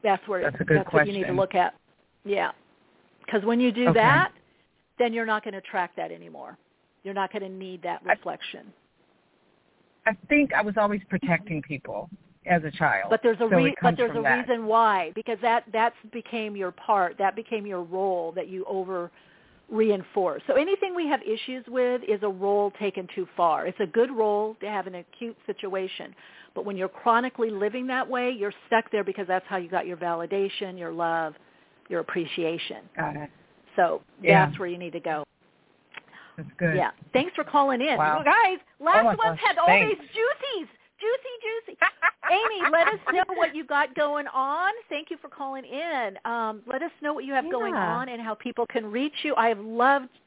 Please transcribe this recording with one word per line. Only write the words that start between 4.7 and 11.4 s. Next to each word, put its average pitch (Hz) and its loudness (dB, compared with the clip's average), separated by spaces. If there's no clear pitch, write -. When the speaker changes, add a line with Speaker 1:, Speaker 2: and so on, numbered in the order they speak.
Speaker 1:
then 233 2
you're 226 -2
not 214 -2
gonna 202 -10
attract 185 -6
that 165 -6
anymore. 170 -16
You're 196 -10
not 190 -2
gonna 196 -8
need 185 -12
that 175 -6
Speaker 2:
I 185 0
Speaker 1:
reflection. - -6
Speaker 2:
I 220 2
think 294 2
I 156 0
was 208 -2
always 208 0
protecting 175 -2